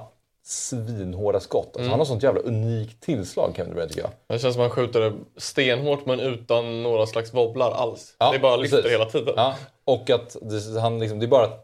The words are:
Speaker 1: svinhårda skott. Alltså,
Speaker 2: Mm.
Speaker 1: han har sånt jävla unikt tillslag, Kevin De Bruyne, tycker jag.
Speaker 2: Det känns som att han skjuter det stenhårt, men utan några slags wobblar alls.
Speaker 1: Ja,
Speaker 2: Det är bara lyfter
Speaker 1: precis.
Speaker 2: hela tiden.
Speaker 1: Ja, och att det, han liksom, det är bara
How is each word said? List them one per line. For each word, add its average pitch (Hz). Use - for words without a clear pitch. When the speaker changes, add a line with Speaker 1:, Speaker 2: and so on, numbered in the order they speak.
Speaker 1:
svinhårda 104
skott. -
Alltså, -
Speaker 2:
Mm. 123
Speaker 1:
han 120
har 151
sånt 120
jävla 123
unikt 113
tillslag, 92
Kevin 87
De 82
Bruyne, 82
tycker 82
jag. 87
Speaker 2:
Det 117
känns 123
som 120
att 120
han 127
skjuter 113
det 110
stenhårt, 139
men 127
utan 117
några 113
slags 113
wobblar 120
alls. -
Speaker 1:
Ja, 123
Speaker 2:
Det 135
är 131
bara 127
lyfter 131
Speaker 1:
precis. 120
Speaker 2:
hela 110
tiden. 113
Speaker 1:
Ja, 131
och 123
att 117
det, 110
han 117
liksom, 107
det 117
är -
bara 120